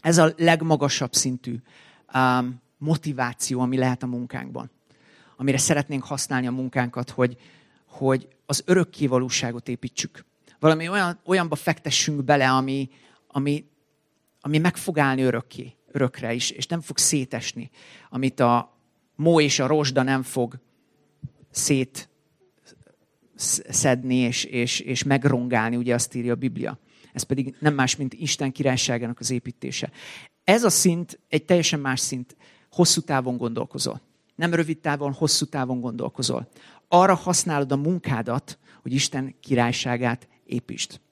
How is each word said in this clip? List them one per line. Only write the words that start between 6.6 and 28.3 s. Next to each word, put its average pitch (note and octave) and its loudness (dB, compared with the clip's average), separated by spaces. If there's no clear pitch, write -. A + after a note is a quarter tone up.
hogy, B2 0
hogy C3 0
az - -4
örökké F3 2
valóságot B2 -2
építsük. - -8
Valami D#3+ 4
olyan, F3+ 0
olyanba F3 2
fektessünk D3 -2
bele, C3 4
ami, C3+ 0
ami, C#3+ -2
ami D3+ 0
meg E3+ 2
fog D#3 -4
állni C3+ 2
örökké, B2 -4
örökre B2 -2
is, A#2+ -2
és - -8
nem E3+ -4
fog - -10
szétesni. - -2
Amit C3 -4
a A#2+ 2
mó E3 6
és C#3+ 2
a C3 2
rozsda C#3 2
nem C3 0
fog B2 -4
szét-, - -2
sz-, - -4
szedni B2+ 2
és, B2 0
és, - -2
és - -4
megrongálni, B2 2
ugye A#2+ 0
azt A#2+ -2
írja A#2+ -2
a - 2
Biblia. A#2+ -6
Ez - -8
pedig C3+ -4
nem D3+ 4
más, C#3 2
mint C3+ -6
Isten C#3 -4